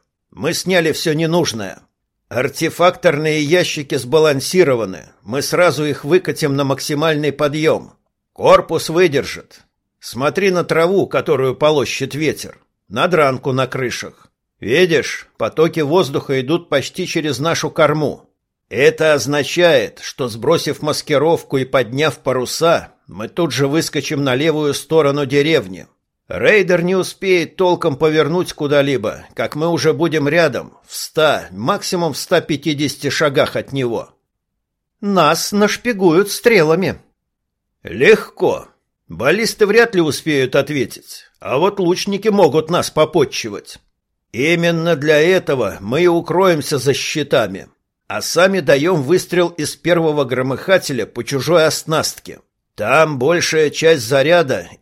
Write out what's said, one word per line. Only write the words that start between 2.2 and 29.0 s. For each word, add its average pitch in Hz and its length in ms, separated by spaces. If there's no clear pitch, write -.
Артефакторные 156 1120
ящики 151 540
сбалансированы, 135 1160
мы 127 180
сразу 156 440
их 139 180
выкатим 147 520
на 143 80
максимальный 147 680
подъем. 151 640
Корпус 165 560
выдержит. 143 720
Смотри 151 520
на 175 120
траву, 165 440
которую 131 480
полощет 135 600
ветер, 143 440
на 131 200
дранку 143 460
на 131 120
крышах. 123 640
Видишь, 151 760
потоки 160 420
воздуха 139 640
идут 165 260
почти 156 400
через 156 320
нашу 160 300
корму. 151 600
Это 156 440
означает, 143 880
что, - 260
сбросив 127 540
маскировку 151 760
и 131 80
подняв 131 540
паруса, 131 720
мы 107 220
тут 165 220
же 135 160
выскочим 143 560
на 127 120
левую 151 380
сторону 147 520
деревни. 131 600
Рейдер 175 540
не 180 140
успеет 180 600
толком 175 400
повернуть 156 560
куда-либо, 135 840